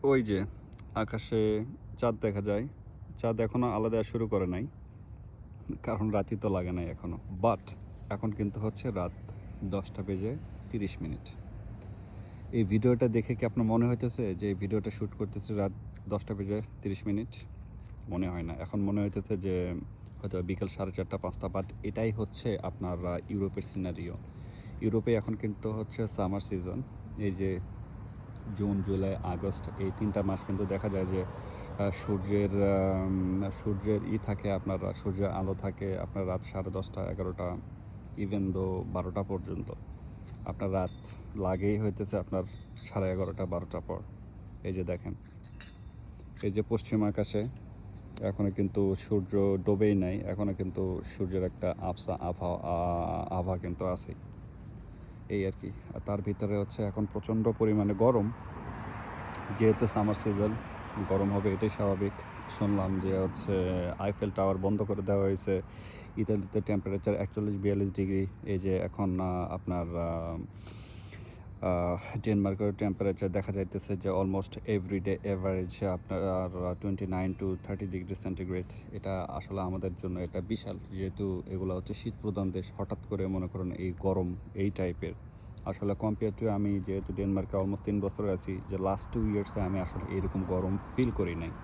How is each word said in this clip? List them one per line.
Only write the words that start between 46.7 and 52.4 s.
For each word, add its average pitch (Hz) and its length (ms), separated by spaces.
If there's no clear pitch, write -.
আকাশে 104 420
এখনো 101 300
কিন্তু 98 440
সূর্য 98 720
ডোবেই 104 300
নাই, 92 240
এখনো 95 360
কিন্তু 92 500
সূর্যের 92 400
একটা 90 360
আবছা 90 400
আবহাওয়া, 87 380